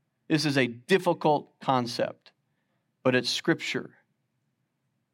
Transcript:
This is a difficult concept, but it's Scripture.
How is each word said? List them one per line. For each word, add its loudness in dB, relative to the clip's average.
This 2
is 2
a 2
difficult 0
concept, -4
but 2
it's 0
Scripture. -4